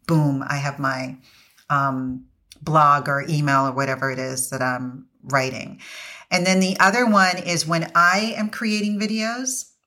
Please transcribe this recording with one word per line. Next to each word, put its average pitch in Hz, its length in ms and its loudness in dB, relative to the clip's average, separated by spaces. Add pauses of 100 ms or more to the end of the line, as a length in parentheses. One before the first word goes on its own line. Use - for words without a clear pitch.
boom, 147 420 2
I 143 100 -4
have 139 200 -4
my, 131 400 -4 (520)
um, 131 560 -2 (360)
blog 147 480 4
or 139 180 -2
email 147 400 2
or 131 60 -2
whatever 131 380 -2
it 131 80 -6
is 131 320 -6
that 131 100 -4
I'm 127 460 -4 (160)
writing. 131 580 -4 (480)
And 180 160 0
then 190 140 4
the 185 200 0
other 233 280 4
one 190 300 4
is 170 280 -2
when 165 300 -2
I 190 420 2
am 214 120 -4
creating 208 500 -2
videos 220 720 -4 (160)